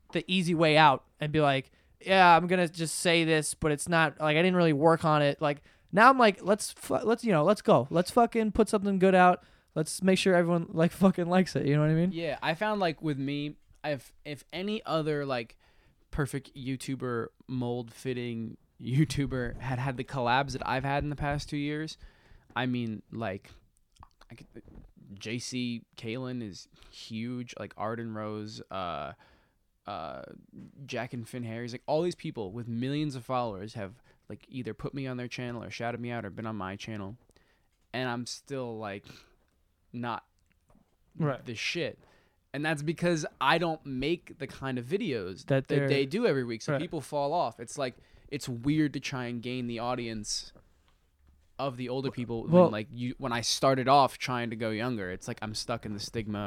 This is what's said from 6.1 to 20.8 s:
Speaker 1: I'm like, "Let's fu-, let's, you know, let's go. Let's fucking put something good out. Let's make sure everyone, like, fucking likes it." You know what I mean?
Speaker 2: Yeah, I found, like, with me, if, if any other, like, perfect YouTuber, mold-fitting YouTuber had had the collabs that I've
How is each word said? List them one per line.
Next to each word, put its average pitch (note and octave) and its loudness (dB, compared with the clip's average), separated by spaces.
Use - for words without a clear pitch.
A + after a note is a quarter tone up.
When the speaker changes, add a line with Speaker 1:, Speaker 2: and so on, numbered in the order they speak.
Speaker 1:
I'm C4+ 4
like, G#3+ 6
"Let's G#3 0
fu-, - -4
let's, A3+ 0
you A#3 0
know, D3+ 6
let's G3 4
go. D3 6
Let's E3+ 2
fucking A3 4
put G#3+ 4
something G3 0
good F#3 6
out. F3+ 6
Let's - -4
make F#3 6
sure F#3+ 4
everyone, E3+ 4
like, E3 4
fucking F3+ 4
likes F3+ 2
it." B2+ 0
You C#3 4
know D3+ 4
what D3+ 4
I D#3 4
mean? E3+ 2
Speaker 2:
Yeah, D#3+ -4
I D3+ 0
found, G#3+ -2
like, E3 0
with D3+ -2
me, C#3+ -4
if, D3 -6
if D3 -12
any G3+ -6
other, D3+ -2
like, B2 -4
perfect C#3 -4
YouTuber, B2+ -6
mold-fitting A#2+ -6
YouTuber B2+ 0
had B2+ -4
had B2+ -4
the B2+ -8
collabs C3 0
that C3 -6
I've B2+ -2